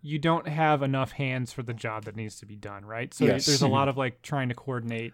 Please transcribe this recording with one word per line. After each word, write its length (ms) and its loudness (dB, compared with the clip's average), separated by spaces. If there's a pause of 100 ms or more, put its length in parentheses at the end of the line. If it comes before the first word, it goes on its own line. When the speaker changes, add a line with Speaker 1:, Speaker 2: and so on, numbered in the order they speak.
Speaker 1:
you 160 -4
don't 300 2
have 340 4
enough 300 0
hands 400 -2
for 100 -8
the 120 -6
job 300 -6
that 120 -10
needs 240 -8
to 60 -18
be 100 -16
done, 300 -12
right? 260 -6
So 140 2
Speaker 2:
Yes. 180 4
Speaker 1:
there's 160 4
a 60 4
Speaker 3:
Mm-hmm. 80 4
Speaker 1:
lot 160 4
of, 80 -2
like, 240 -4
trying 260 -2
to 60 -2
coordinate 600 -6